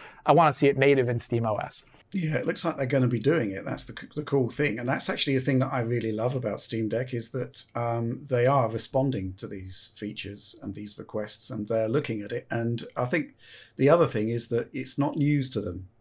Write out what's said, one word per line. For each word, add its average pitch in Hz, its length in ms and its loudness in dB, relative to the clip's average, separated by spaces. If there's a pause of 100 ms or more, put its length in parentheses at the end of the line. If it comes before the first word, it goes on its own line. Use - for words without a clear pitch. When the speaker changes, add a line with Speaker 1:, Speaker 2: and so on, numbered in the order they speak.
(260)
Speaker 1:
I - 60 8
wanna 151 220 8
see 143 140 4
it 139 100 4
native 135 300 6
in 120 120 0
Steam 117 260 -2
O 107 120 0
S. - 280 -8 (280)
Speaker 2:
Yeah, 160 220 -2
it 135 120 -2
looks - 160 -2
like 160 140 -2
they're 139 80 0
gonna 127 220 4
be 120 120 0
doing 135 320 2
it. 95 140 -8
That's - 180 -4
the - 160 -8
c-, - 160 -14
the 151 80 -4
cool 135 260 2
thing. 127 300 -2
And 120 80 -4
that's 160 220 0
actually 143 260 0
a 127 60 2
thing 131 180 2
that 127 140 0
I 127 80 0
really 113 320 -2
love 123 240 0
about 110 240 -4
Steam 113 260 -2
Deck 120 260 -4
is 113 180 -4
that, - 340 -6 (100)
um, 117 540 -2
they 120 160 4
are 131 240 4
responding 110 640 -2
to 110 140 -10
these 95 460 -10
features 104 680 -10
and 104 100 -8
these 104 240 -12
requests, 107 520 -6
and 107 180 -6
they're 113 220 2
looking 117 320 -2
at 104 100 -10
it. 120 180 -6
And 117 360 -2 (100)
I 123 100 0
think 151 300 -2 (400)
the 135 140 6
other 165 180 6
thing 110 220 -2
is 117 180 -2
that 120 240 -2
it's 127 260 -6
not 143 200 0
news 143 320 2
to 110 100 -4
them. 95 300 -6 (120)